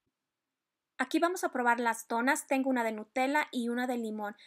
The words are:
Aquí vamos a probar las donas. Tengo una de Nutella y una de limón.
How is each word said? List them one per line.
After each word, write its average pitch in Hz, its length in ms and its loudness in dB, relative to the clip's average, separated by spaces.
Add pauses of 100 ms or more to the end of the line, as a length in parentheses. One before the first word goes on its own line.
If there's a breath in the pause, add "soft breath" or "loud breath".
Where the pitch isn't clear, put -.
(1000)
Aquí 285 200 0
vamos 359 240 2
a 349 60 -2
probar 240 300 2
las 233 280 -2
donas. 247 400 0
Tengo 269 220 2
una 254 140 2
de 226 80 0
Nutella 262 600 0
y 233 180 -2
una 240 160 0
de 254 120 -2
limón. 214 380 -6 (120)